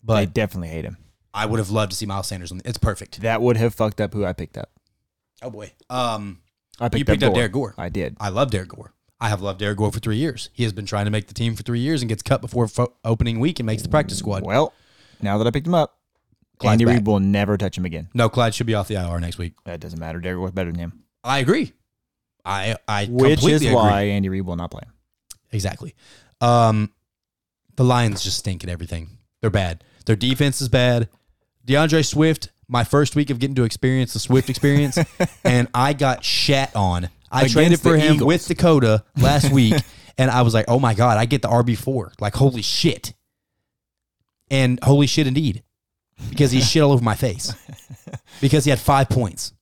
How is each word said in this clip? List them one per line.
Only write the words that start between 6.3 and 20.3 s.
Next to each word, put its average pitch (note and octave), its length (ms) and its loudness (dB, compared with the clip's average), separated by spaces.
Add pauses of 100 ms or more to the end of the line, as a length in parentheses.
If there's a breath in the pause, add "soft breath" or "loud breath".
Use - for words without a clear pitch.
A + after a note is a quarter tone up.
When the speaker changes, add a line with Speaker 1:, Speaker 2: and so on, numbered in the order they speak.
Speaker 2:
I A#2+ 80 -4
picked A2+ 120 -2
Speaker 1:
you C#3+ 60 -2
picked G2+ 180 2
Speaker 2:
up B2 60 4
Speaker 1:
up G2 40 0
Speaker 2:
Gore. A#2 80 2
Speaker 1:
Derek G#2+ 100 -2
Gore. B2 260 -4
Speaker 2:
I F2 120 -8
did. E2 300 -6
Speaker 1:
I G#2 100 -6
love A#2 220 -2
Derek F#2 180 -6
Gore. - 240 -20 (260)
I A#2 100 -4
have G2 120 -2
loved F#2+ 180 -6
Derek G#2 180 -4
Gore G#2 140 0
for - 80 -8
three G#2+ 180 -4
years. D3+ 360 -6
He A#2+ 100 -4
has A2 80 -2
been G2+ 140 -10
trying G2+ 200 -4
to G#2 60 -2
make G#2+ 160 -4
the - 60 -20
team A#2 220 -4
for - 80 -12
three A#2+ 160 -4
years C#3 220 -2
and A#2+ 60 -6
gets A2 140 -4
cut - 180 0
before A#2+ 300 -2
fo-, - 240 -4 (100)
opening A2+ 380 -2
week E3 180 -2
and A#2+ 60 -4
makes A2 160 -4
the - 80 -8
practice C#3+ 300 -2
squad. G2 260 -6
Speaker 2:
Well, B2 280 0 (480 soft breath)
now G2+ 180 -2
that A2+ 80 2
I A#2+ 40 0
picked C#3+ 160 -4
him F3 60 0
up, D#3+ 240 0 (640)
Speaker 1:
Clyde's A2+ 140 2
Speaker 2:
Andy A#2 120 4
Speaker 1:
back. A#2+ 120 6
Speaker 2:
Reid G#2 100 0
will G#2 120 2
never G2+ 380 2
touch F#2 200 -4
him F2+ 80 -4
again. D#2+ 280 -10
Speaker 1:
No, A#2 160 2
Clyde A2+ 240 0
should A#2 140 -6
be A2 80 -2
off G2+ 120 -4
the G#2 100 -6
I F2+ 80 -4
R E2+ 140 -4
next F2 200 -6
week. E2+ 140 -8 (120)
Speaker 2:
That E2+ 140 -12
doesn't D#2+ 200 -12
matter. D#2+ 200 -10
Derek F2+ 180 -6